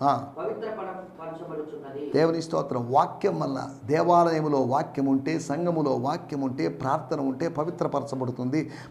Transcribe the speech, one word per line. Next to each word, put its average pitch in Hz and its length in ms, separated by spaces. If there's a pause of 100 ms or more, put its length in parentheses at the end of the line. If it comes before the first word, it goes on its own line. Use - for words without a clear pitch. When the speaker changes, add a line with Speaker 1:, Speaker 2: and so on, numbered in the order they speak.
Speaker 1:
ఆ. 135 240 (100)
Speaker 2:
పవిత్రపరచబడుచున్నది. 160 1800
Speaker 1:
దేవుని 165 280
స్తోత్రం. 131 500
వాక్యం 165 480
వల్ల, 139 300 (160)
దేవాలయములో 160 760
వాక్యం 139 440
ఉంటే, 135 340
సంఘములో 160 520
వాక్యం 139 500
ఉంటే, 135 260
ప్రార్థన 143 540
ఉంటే 135 260
పవిత్రపరచబడుతుంది, 139 1200 (200)